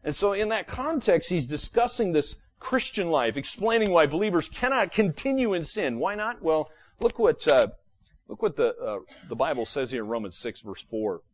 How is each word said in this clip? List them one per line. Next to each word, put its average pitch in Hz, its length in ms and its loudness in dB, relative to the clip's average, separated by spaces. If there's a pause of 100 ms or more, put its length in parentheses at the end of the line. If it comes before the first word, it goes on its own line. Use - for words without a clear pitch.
And 151 100 -4
so 202 200 2
in 208 160 0
that 214 180 -2
context, 247 600 0
he's 151 180 0
discussing 220 640 0
this 151 240 0 (240)
Christian 202 540 -2
life, 120 240 2
explaining 214 560 0
why 160 140 8
believers 175 420 0
cannot 247 420 0
continue 220 640 0
in 170 80 -2
sin. 139 380 -4
Why 190 160 -2
not? 220 260 -8
Well, 156 260 0 (300)
look 233 180 0
what, 180 300 2
uh, 131 220 6 (580)
look - 160 -10
what 196 140 -2
the, 117 200 0
uh, 107 220 -6 (300)
the 117 80 -8
Bible 131 280 0
says 131 280 -4
here 120 100 -4
in 104 60 -6
Romans 110 280 -6
six, - 240 -8
verse 98 220 -14
four. 107 400 -4 (120)